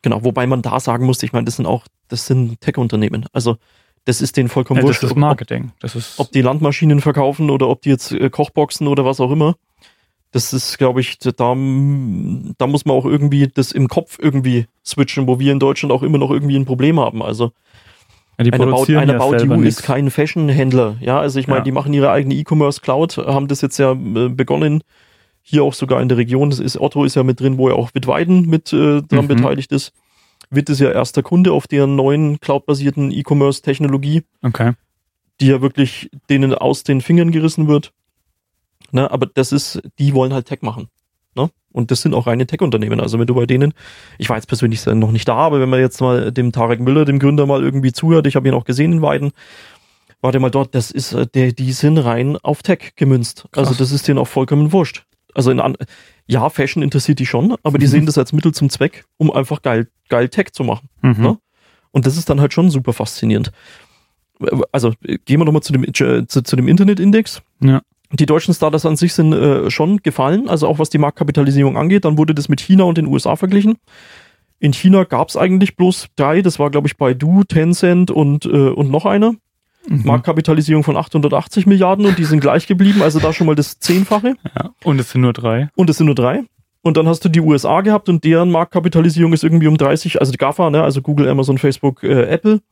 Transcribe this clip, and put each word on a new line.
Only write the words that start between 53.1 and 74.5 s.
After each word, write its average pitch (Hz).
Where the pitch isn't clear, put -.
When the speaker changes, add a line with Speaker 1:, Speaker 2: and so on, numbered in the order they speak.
Speaker 1:
Also 139
Speaker 2:
Krass. 123
Speaker 1:
das 131
ist 143
denen 139
auch 127
vollkommen 147
wurscht. 185
Also 127
in 127
an-, -
ja, 123
Fashion 147
interessiert 143
die 127
schon, 170
aber 147
die 143
Speaker 2:
<laughs> -
Speaker 1:
sehen 151
das 151
als 131
Mittel 151
zum 139
Zweck, -
um 156
einfach 139
geil, 117
geil 123
Tech -
zu -
machen. 113
Speaker 2:
Mhm. 113
Speaker 1:
Ne? 175
Und 131
das 135
ist 170
dann 143
halt 143
schon 175
super 131
faszinierend. 110
Also, 117
äh, -
gehen 143
wir 165
nochmal 151
zu -
dem, 127
äh, 123
zu, 131
zu -
dem 127
Internetindex. 196
Speaker 2:
Ja. 135
Speaker 1:
Die 147
deutschen 156
Startups 156
an 156
sich 170
sind, 156
äh, 143
schon 185
gefallen, 160
also 151
auch 151
was 156
die 156
Marktkapitalisierung 139
angeht. 180
Dann 151
wurde 156
das 147
mit 143
China 190
und 170
den 156
U 143
S 131
A 156
verglichen. 202